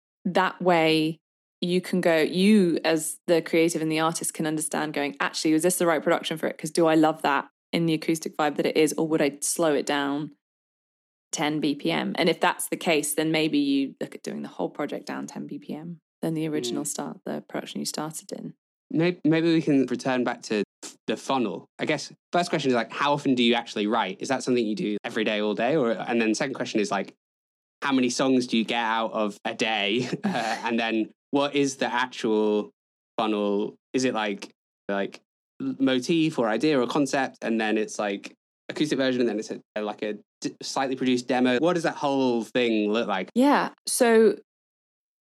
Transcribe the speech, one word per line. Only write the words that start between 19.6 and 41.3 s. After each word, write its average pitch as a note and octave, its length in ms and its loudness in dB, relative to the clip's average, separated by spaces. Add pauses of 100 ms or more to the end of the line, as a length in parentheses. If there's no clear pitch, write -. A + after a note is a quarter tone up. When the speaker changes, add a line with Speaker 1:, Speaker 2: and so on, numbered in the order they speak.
Speaker 2:
can C#3 240 4
return B2+ 380 -2
back B2 180 -4
to G#2 220 0 (420)
the A2 100 -2
funnel. A2+ 500 -2 (120)
I D#3 80 -6
guess D3+ 260 -4 (200)
first F3+ 180 2
question C#3 200 0
is, B2 40 4
like, A2+ 180 -2
how C#3+ 220 0
often C#3+ 200 0
do B2 80 4
you A#2 120 6
actually A2 320 -2
write? G#2 340 -2
Is C3 80 -6
that C3 140 -2
something B2 240 0
you G#2+ 100 -2
do G#2+ 280 -2
every A#2 200 -2
day, G#2+ 160 0
all G#2+ 140 0
day? A#2 220 0
Or, A#2 160 2
and A#2 280 -2
then A2 140 2
second C#3 200 -4
question B2 260 -4
is, G2 100 -2
like, G2 240 -4 (640)
how C#3+ 120 -2
many B2+ 180 4
songs C3 360 2
do A#2 120 0
you G#2+ 60 2
get A#2 180 -2
out A2+ 300 -2
of G#2+ 320 -2
a A2+ 100 -4
day? A2 600 0
<laughs> - 80 -6
Uh, A2+ 400 -2
and A#2 140 0
then A2+ 320 0 (200)
what C#3+ 260 0
is C#3 200 0
the - 160 -2
actual G#2+ 760 0 (480)
funnel? G#2 560 -2 (200)
Is C3 100 0
it, B2 100 0
like, G#2+ 360 -4 (400)
like, G2 300 -4 (400)
l-, C3 180 -4
motif C3+ 600 2
or A#2 100 2
idea C3+ 320 2
or A#2 60 2
concept, C#3 560 -2
and A2+ 180 0
then A2 180 0
it's, G#2+ 200 -4
like, G2+ 360 -4 (340)
acoustic D3+ 300 -2
version, C3 240 0
and A#2 80 2
then G#2 80 -2
it's A2 120 -8
a, G#2+ 80 -10 (160)
a, A2 80 -6
like, G#2 200 -6
a G#2+ 160 -4 (240)
d-, D3 200 -6
slightly C3+ 340 -2
produced B2+ 320 0
demo? B2+ 300 4